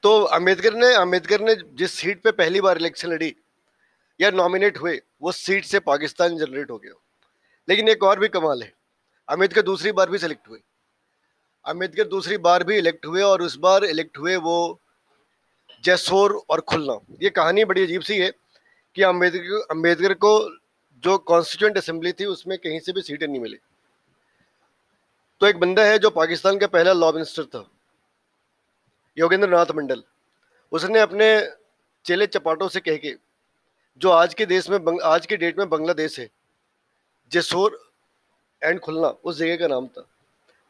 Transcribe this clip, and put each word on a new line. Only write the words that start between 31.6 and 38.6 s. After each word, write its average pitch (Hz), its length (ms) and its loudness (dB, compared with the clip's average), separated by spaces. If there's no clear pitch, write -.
चेले 190 220 0
चपाटों 180 420 -2
से 185 120 -6
कह 160 160 -2
के, 139 200 -10
जो 180 120 2
आज 170 240 4
के 220 120 -4
देश 180 240 -2
में 190 140 -2
बंग-, 170 180 -2
आज 165 240 2
के 220 100 -4
date 165 220 -4
में 196 100 -2
बांग्लादेश 156 520 -4
है, 117 100 -16
जैसोर 175 580 -2